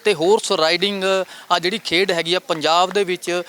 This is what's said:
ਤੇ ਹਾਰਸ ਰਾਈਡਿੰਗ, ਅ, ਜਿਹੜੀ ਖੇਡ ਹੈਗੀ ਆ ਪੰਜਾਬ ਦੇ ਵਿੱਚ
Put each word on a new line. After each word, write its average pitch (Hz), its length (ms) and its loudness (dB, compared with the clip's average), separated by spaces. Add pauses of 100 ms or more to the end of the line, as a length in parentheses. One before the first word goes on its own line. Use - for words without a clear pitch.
ਤੇ 208 100 2
ਹਾਰਸ 190 380 2
ਰਾਈਡਿੰਗ, 180 520 0
ਅ, 190 540 -2
ਜਿਹੜੀ 185 200 -2
ਖੇਡ 190 340 0
ਹੈਗੀ 170 220 -2
ਆ 180 60 0
ਪੰਜਾਬ 170 500 2
ਦੇ 196 140 0
ਵਿੱਚ 175 440 -4